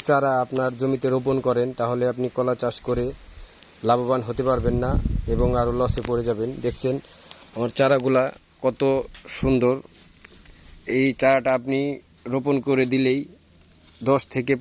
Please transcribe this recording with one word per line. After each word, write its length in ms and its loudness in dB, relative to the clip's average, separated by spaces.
চারা 240 2
আপনার 360 -2
জমিতে 300 0
রোপণ 280 0
করেন 200 2
তাহলে 320 -2
আপনি 160 -4
কলা 260 0
চাষ 120 -2
করে 180 -2
লাভবান 400 2
হতে 220 -4
পারবেন 340 0
না 80 -2
এবং 140 2
আরও 180 0
লসে 300 0
পড়ে 200 0
যাবেন। 200 -2
দেখছেন 300 -2
আমার 220 -2
চারাগুলা 460 4
কত 180 0
সুন্দর। 380 2
এই 100 4
চারাটা 380 4
আপনি 200 -2
রোপণ 220 2
করে 260 4
দিলেই 280 2
দশ 200 2
থেকে 280 -2